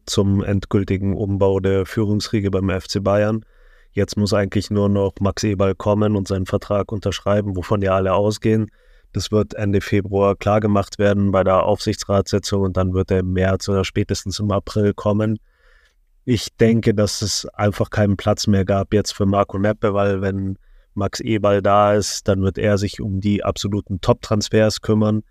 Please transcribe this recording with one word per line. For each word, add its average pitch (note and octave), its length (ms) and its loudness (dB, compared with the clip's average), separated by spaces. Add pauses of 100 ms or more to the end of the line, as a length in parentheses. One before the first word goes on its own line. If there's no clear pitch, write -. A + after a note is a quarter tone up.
zum G2 380 2
endgültigen G2 760 0
Umbau G2 420 2
der F#2+ 260 0
Führungsriege G#2 640 -2
beim F#2+ 180 0
F F#2 180 -4
C G#2 120 -4
Bayern. G#2 440 0 (480)
Jetzt - 240 -2
muss G#2 160 0
eigentlich G2+ 380 0
nur G2+ 180 2
noch G2+ 320 0
Max G2 240 -2
Eberl G2 300 0
kommen G#2 420 0
und F#2+ 120 -2
seinen F#2+ 180 -2
Vertrag G2+ 460 -2
unterschreiben, G2+ 640 -2
wovon G2 240 -2
ja F#2+ 140 2
alle F#2+ 180 0
ausgehen. G#2+ 560 0 (420)
Das - 200 -6
wird G#2 240 0
Ende G2+ 260 0
Februar G2 540 0
klar G#2 240 0
gemacht G2+ 400 0
werden G2+ 320 2
bei F#2+ 120 4
der F#2 200 4
Aufsichtsratssitzung G2+ 1000 0
und F#2+ 160 -2
dann F#2 160 0
wird F#2 160 0
er F#2+ 100 2
im F#2 140 -2
März F#2 340 0
oder G2 160 0
spätestens - 560 -4
im G#2 120 -2
April G2+ 420 0
kommen. G#2+ 460 0 (840)
Ich - 320 -2
denke, A2+ 360 4
dass G2+ 280 -2
es - 320 -4
einfach G#2 360 -2
keinen G2+ 280 2
Platz - 300 -2
mehr G2 180 2
gab G2 280 -2
jetzt G2+ 200 0
für G#2 120 -2
Marco G2 320 2
Neppe, G#2 360 0
weil G2+ 280 0
wenn G2 360 -4 (360)
Max G2+ 280 -4
Eberl G2+ 400 2
da G#2 320 4
ist, - 340 -2
dann F#2+ 140 2
wird F#2+ 160 0
er G#2 200 2
sich G2+ 220 -6
um F#2+ 220 -4
die G2+ 240 0
absoluten G2+ 560 -6
Top-Transfers - 800 0
kümmern, G#2+ 500 0